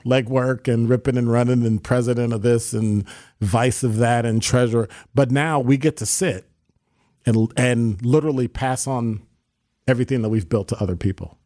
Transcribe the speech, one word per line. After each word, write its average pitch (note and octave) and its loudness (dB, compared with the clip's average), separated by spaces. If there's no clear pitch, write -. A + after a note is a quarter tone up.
legwork B2+ 0
and A#2 2
ripping B2+ 0
and A#2+ 2
running A#2+ 2
and A2 0
president A#2+ 0
of G#2 -4
this A#2 0
and G#2 -2
vice A2+ 0
of A2+ 0
that A#2 2
and A2+ 0
treasurer. A#2 0
But C3+ 2
now D3 0
we C3 2
get D3+ 0
to A2 -8
sit A#2 -2
and, A2+ 2
and A#2 0
literally C3+ 0
pass B2+ -4
on A#2 -4
everything B2+ 0
that A2 -2
we've G#2+ 0
built G#2 -2
to - -4
other F#2 -2
people, F2+ -6